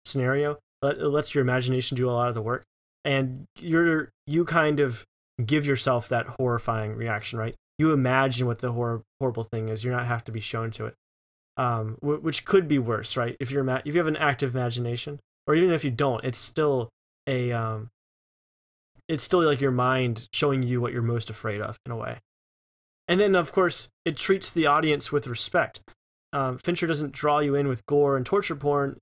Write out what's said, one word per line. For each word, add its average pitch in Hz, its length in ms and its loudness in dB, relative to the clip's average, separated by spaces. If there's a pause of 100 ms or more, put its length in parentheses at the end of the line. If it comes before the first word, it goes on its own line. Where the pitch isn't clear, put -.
scenario. 139 520 0 (240)
It, 139 160 0
it 151 120 0
lets 147 260 0
your 139 80 4
imagination 127 520 0
do 123 140 0
a - 20 0
lot 120 180 0
of 117 40 -2
the 113 80 -4
work, 117 220 -4 (420)
and 135 400 -2 (140)
you're, 165 500 2 (160)
you 160 200 2
kind 151 340 2
of 123 240 0 (420)
give 143 220 2
yourself 127 420 0
that 120 160 0 (140)
horrifying 113 560 -2
reaction, 113 420 -4
right? 113 180 -4 (220)
You 156 140 4
imagine 131 560 2
what 120 120 -2
the 123 120 -2
hor-, 117 320 -2 (160)
horrible 120 240 -2
thing 110 260 -4
is. 110 140 -4
You're 127 120 -2
not 123 120 -2
have 120 160 -2
to 113 80 -12
be 110 80 -6
shown 113 320 -4
to 110 160 -8
it, 110 60 -10 (640)
um, 113 440 -2
w-, 147 180 0
which 156 260 -2
could 185 220 4
be 143 120 2
worse, 113 360 -2
right? 117 240 -2
If 127 120 -6
you're 139 100 0
ima-, 131 240 0
if 147 80 -4
you 175 60 4
have 160 80 2
an 156 100 0
active 135 380 0
imagination, 120 640 -4 (260)
or 147 80 2
even 175 180 6
if 160 120 0
you 139 80 0
don't, 123 320 0
it's 127 160 -2
still 135 500 0 (380)
a, 123 240 0
um, 113 380 -4 (1200)
it's 160 120 -2
still, 175 220 4
like, 147 160 4
your 135 120 2
mind 123 600 0
showing 135 320 0
you 123 160 0
what 120 140 -2
you're 120 80 -2
most 117 280 -2
afraid 107 300 -6
of 107 260 -8
in 127 60 -8
a 117 40 -6
way. 113 240 -8 (920)
And 180 100 4
then, 202 160 4
of 175 160 0
course, - 380 2 (160)
it 156 100 -2
treats - 340 0
the 165 160 2
audience 147 460 2
with 143 160 0
respect. - 540 -2 (500)
Um, 131 260 -2
Fincher 175 300 -2
doesn't 147 240 -2
draw 147 280 2
you 143 140 2
in 143 140 2
with 123 180 -4
gore 143 300 4
and 127 100 -2
torture 196 300 0
porn. 143 460 0